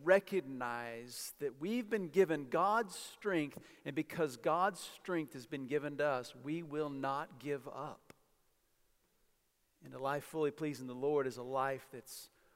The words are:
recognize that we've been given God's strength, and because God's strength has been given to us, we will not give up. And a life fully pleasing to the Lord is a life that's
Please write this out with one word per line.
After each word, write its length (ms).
recognize 1400
that 200
we've 300
been 180
given 400
God's 480
strength, 640
and 100
because 440
God's 420
strength 540
has 100
been 220
given 320
to 80
us, 260
we 200
will 260
not 520
give 280
up. 460
And 80
a 60
life 260
fully 260
pleasing 360
to 80
the 40
Lord 280
is 100
a 60
life 500
that's 380